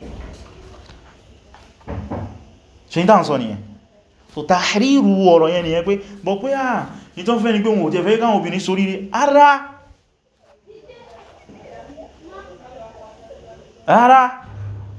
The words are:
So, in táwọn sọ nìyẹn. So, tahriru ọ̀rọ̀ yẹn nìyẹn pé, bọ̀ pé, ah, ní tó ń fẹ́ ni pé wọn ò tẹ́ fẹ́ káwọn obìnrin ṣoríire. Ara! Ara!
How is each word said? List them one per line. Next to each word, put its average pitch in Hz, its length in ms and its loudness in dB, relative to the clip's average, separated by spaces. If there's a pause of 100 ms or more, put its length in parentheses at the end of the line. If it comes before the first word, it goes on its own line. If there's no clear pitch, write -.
(3000)
So, - 120 -4
in 175 60 0
táwọn 190 180 6
sọ 147 140 -2
nìyẹn. 110 180 -6 (760)
So, 151 80 -10
tahriru 196 840 2
ọ̀rọ̀ 165 240 6
yẹn 175 120 0
nìyẹn 165 200 -2
pé, 196 140 -2 (260)
bọ̀ 196 180 -4
pé, 269 120 -4
ah, 247 320 -4 (300)
ní 180 80 -10
tó 233 120 0
ń 208 60 -2
fẹ́ 226 100 0
ni 208 80 2
pé 214 80 0
wọn 196 180 0
ò 151 60 -2
tẹ́ 175 120 -2
fẹ́ 220 160 2
káwọn 226 200 2
obìnrin 175 200 -6
ṣoríire. 190 520 -2
Ara! 277 560 4 (4000)
Ara! 247 600 4 (520)